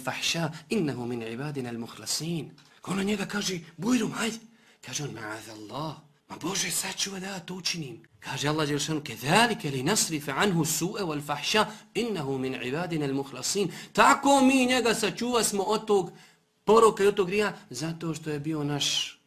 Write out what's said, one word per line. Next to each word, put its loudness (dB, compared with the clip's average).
fahsha, -2
innahu -2
min -4
ibadina -6
al -8
mukhlasin." -6
Ko -6
na 0
njega 0
kaže: -4
"Bujrum, 0
hajde." -4
Kaže -6
on: -6
"Ma'azallah." -10
Ma -12
Bože, -4
sačuvaj -4
da -8
ja -8
to -10
učinim. -6
Kaže -2
Allah 2
dželešanu: -2
"Kedalike 2
linasrifa 0
anhu 2
su'a -2
wal -4
fahsha, 0
innahu -2
min -2
ibadina -2
al 0
mukhlasin." -2
Tako 6
mi 6
njega 2
sačuvasmo 0
od 0
tog 2
poroka 8
i 8
od 6
tog 2
grija, 0
zato -4
što -6
je -2
bio -2
naš -2